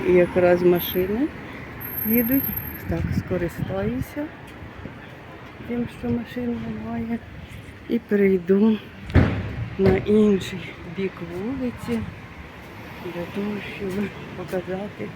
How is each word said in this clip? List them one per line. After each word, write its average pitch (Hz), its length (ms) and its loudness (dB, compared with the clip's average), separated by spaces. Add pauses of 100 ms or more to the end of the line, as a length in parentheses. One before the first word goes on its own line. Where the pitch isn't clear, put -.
і 180 40 6
якраз 180 500 8
машини 185 640 4 (800)
їдуть. 240 380 4 (440)
Так, 165 120 0 (180)
скористаюся 196 1040 -2 (1400)
тим, 240 200 -2 (100)
що 240 120 -4
машин 240 480 -2 (100)
немає, 226 500 -4 (720)
і 233 100 0
перейду 202 800 6 (1000)
на 190 180 8
інший 208 600 4 (380)
бік 190 160 -4 (200)
вулиці, 233 680 -4 (1000)
для 170 180 -6 (120)
того, 202 160 -2 (280)
щоб 202 120 -4 (460)
показати 185 800 -6